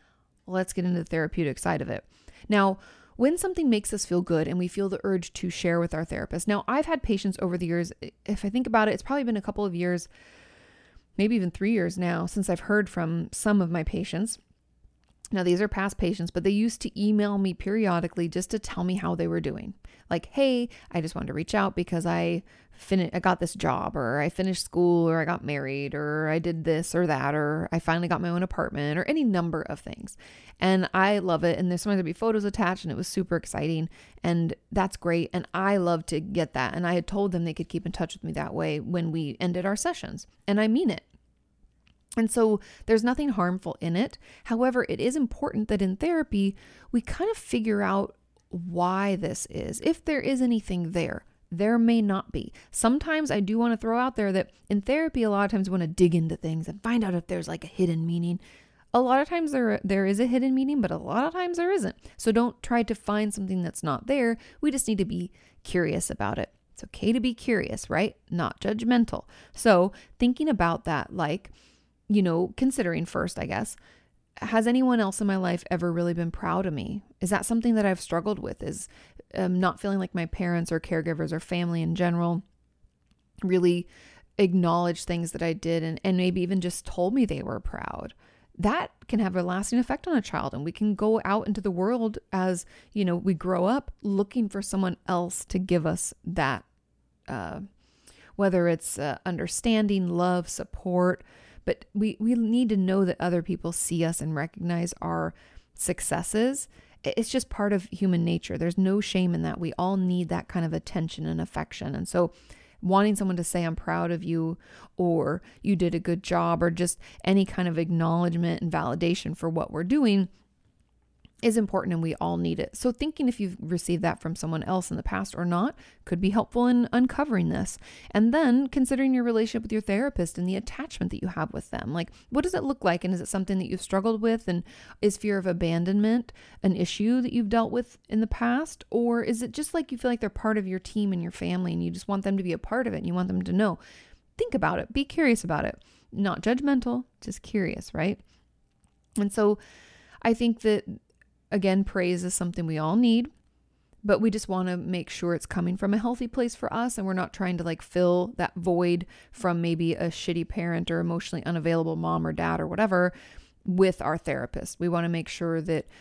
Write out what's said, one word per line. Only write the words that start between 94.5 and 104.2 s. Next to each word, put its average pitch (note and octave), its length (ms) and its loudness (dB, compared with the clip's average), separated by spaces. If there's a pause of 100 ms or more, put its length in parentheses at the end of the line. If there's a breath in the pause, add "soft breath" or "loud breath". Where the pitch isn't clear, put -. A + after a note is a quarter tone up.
for G3+ 100 -6
someone F#3+ 380 -2 (100)
else F3 380 -2
to - 120 -2
give F3 280 2
us D#3+ 260 -2 (100)
that, C#3+ 420 -2 (640)
uh, G2 320 -8 (760 soft breath)
whether F#3 320 4
it's, - 300 -2
uh, - 260 -4
understanding, G3 840 0
love, F3 420 2
support. - 720 0 (420 loud breath)
But - 280 -2
we, G#3 260 0
we A#3 140 2
need A#3 340 2
to G#3 80 2
know F#3+ 300 4
that F3+ 120 0
other F3 220 0
people E3+ 320 -4
see E3+ 320 0
us E3 160 -2